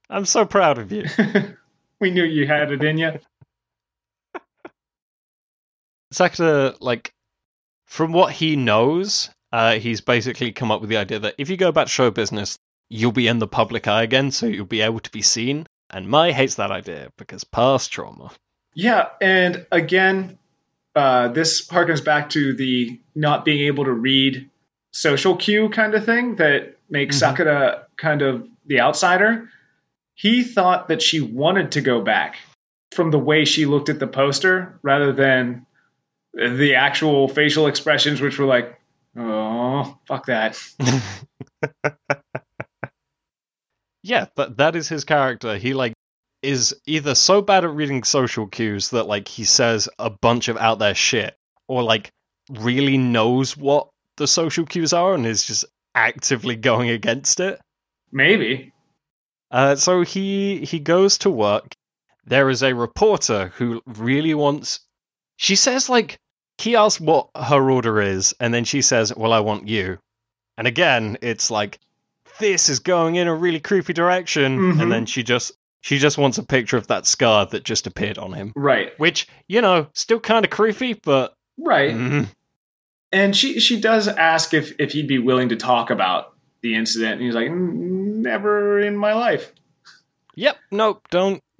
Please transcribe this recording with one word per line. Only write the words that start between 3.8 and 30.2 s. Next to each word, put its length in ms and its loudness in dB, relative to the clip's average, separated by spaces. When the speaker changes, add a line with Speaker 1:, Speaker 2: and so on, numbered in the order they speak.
Speaker 2:
<laughs> 60 -14
Speaker 1:
Sakuta, 680 2
like, 320 -6
from 260 -4
what 200 4
he 240 0
knows, 760 0
uh, 220 2
he's 260 -4
basically 520 -2
come 180 -6
up 100 0
with 100 -8
the 60 0
idea 240 -4
that 180 -6
if 120 -8
you 60 -4
go 160 2
back 140 2
to 60 -6
show 180 2
business, 480 -6
you'll 240 -2
be 160 2
in 100 2
the 80 -2
public 400 -2
eye 160 2
again, 280 0
so 160 -4
you'll 200 -4
be 140 -4
able 200 0
to 100 -16
be 120 -12
seen. 440 -2
And 200 -12
Mai 240 4
hates 240 0
that 140 -4
idea 460 -10
because 280 -18
past 480 0
trauma. 380 -14
Speaker 2:
Yeah, 340 0
and 500 2
again, 680 0
uh, 320 4
this 400 -2
harkens 360 0
back 260 0
to 240 -2
the 460 -4
not 300 0
being 220 2
able 180 0
to 80 0
read 560 0
social 440 2
cue 320 2
kind 260 0
of 100 0
thing 320 0
that 400 0
makes 320 -2
Speaker 1:
Mm-hmm. 220 2
Speaker 2:
Sakuta 420 2
kind 260 -2
of 260 -2
the 140 2
outsider. 680 2
He 280 2